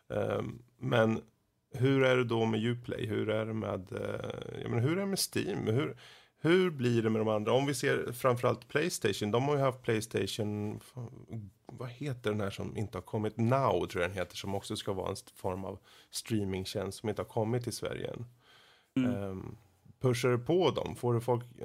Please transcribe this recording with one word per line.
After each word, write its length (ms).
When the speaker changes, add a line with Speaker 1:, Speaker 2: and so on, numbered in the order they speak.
Speaker 1:
Ehm, 440
men 400
hur 300
är 120
det 80
då 220
med 180
Uplay? 420
Hur 240
är 160
det 80
med, 380
eh, 720
jag 80
menar, 180
hur 80
är 40
det 60
med 120
Steam? 300
Hur, 300
hur 300
blir 320
det 80
med 100
de 80
andra? 240
Om 140
vi 80
ser 380
framförallt 560
Playstation. 600
De 180
har 80
ju 60
haft 200
Playstation... 960
Vad 220
heter 420
den 100
här 100
som 260
inte 220
har 40
kommit? 340
Now 500
tror 160
jag 80
den 80
heter, 180
som 180
också 220
ska 160
vara 160
en 40
st-, 240
form 280
av 140
streamingtjänst 880
som 100
inte 140
har 60
kommit 360
till 80
Sverige 380
än. 140
Speaker 2:
Mm. 260
Speaker 1:
Ehm, 340
pushar 280
du 100
på 320
dem? 260
Får 180
du 60
folk, 240